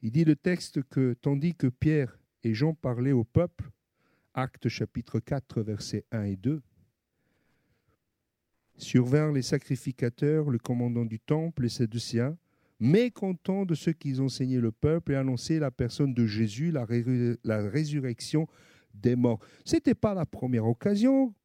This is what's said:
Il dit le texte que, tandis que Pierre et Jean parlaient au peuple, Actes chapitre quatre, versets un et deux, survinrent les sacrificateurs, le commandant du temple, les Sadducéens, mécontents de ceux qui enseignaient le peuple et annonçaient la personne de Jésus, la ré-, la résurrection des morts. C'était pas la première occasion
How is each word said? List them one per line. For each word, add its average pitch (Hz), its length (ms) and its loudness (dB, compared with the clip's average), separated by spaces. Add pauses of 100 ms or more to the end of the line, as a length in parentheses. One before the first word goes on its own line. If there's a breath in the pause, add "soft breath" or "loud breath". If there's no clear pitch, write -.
Il 113 80 -2
dit 160 140 4
le 156 100 6
texte - 480 -2
que, 131 380 0
tandis 143 320 0
que - 140 0
Pierre 147 500 0 (260)
et 110 120 0
Jean 147 180 0
parlaient 127 380 -2
au 120 120 4
peuple, - 460 0 (640)
Actes 127 340 -4
chapitre 113 520 -4
quatre, - 420 -6
versets 107 500 -6
un 110 120 -4
et 101 120 -2
deux, 131 260 -4 (2250)
survinrent 135 540 0
les 135 120 -2
sacrificateurs, 143 1040 -2
le 120 80 0
commandant 120 480 -2
du 110 140 -8
temple, 156 440 -2
les 120 60 0
Sadducéens, 117 680 -4 (440)
mécontents 190 840 0
de 175 120 -2
ceux 165 180 -2
qui 135 260 -4
enseignaient 127 400 0
le 113 120 2
peuple 156 400 0
et 139 40 2
annonçaient 135 440 -2
la 143 100 0
personne 127 460 -2
de 120 100 4
Jésus, 110 460 0
la 139 120 0
ré-, 120 600 0
la 107 260 0
résurrection 147 800 -2 (480 soft breath)
des 120 200 2
morts. 120 240 2 (260 loud breath)
C'était 311 280 2
pas 208 220 0
la 170 100 -2
première 123 400 0
occasion 214 800 4